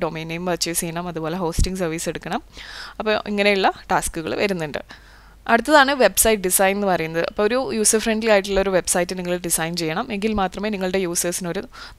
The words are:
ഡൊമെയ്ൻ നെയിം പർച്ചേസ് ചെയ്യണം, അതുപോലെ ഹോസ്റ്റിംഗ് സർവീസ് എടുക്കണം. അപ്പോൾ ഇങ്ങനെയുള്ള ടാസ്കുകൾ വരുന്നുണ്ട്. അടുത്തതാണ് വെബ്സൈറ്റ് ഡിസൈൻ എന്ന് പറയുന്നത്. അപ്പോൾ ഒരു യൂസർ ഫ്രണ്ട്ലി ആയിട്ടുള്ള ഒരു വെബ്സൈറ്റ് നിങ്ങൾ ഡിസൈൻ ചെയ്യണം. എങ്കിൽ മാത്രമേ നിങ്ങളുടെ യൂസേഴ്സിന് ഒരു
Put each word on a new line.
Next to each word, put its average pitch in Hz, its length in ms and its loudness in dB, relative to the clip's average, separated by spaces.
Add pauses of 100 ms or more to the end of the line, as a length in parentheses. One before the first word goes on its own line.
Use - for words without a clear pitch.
ഡൊമെയ്ൻ 160 280 -6
നെയിം 175 180 -6
പർച്ചേസ് 170 320 -4
ചെയ്യണം, 170 300 -6
അതുപോലെ 160 320 -4
ഹോസ്റ്റിംഗ് 185 380 0
സർവീസ് 165 300 -4
എടുക്കണം. 190 280 -6 (580)
അപ്പോൾ 214 140 2 (200)
ഇങ്ങനെയുള്ള 202 360 2 (220)
ടാസ്കുകൾ 165 420 -2 (100)
വരുന്നുണ്ട്. 165 380 -4 (680)
അടുത്തതാണ് 269 400 6 (100)
വെബ്സൈറ്റ് 208 420 4
ഡിസൈൻ 190 320 2
എന്ന് 208 140 0
പറയുന്നത്. 165 400 0
അപ്പോൾ - 160 -2
ഒരു 254 320 0
യൂസർ 214 260 4
ഫ്രണ്ട്ലി 220 300 0
ആയിട്ടുള്ള 196 300 2
ഒരു 196 120 -2
വെബ്സൈറ്റ് 180 420 0
നിങ്ങൾ 180 160 -4 (120)
ഡിസൈൻ 170 340 -2
ചെയ്യണം. 165 340 -2
എങ്കിൽ 214 260 -2
മാത്രമേ 190 340 -2
നിങ്ങളുടെ 190 320 -2
യൂസേഴ്സിന് 175 460 -4
ഒരു 196 100 -6 (360)